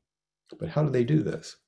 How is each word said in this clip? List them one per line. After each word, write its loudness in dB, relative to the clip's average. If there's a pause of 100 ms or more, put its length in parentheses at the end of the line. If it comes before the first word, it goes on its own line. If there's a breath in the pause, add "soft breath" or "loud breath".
(580)
But -8
how 0
do 2
they 2
do 4
this? -6 (100)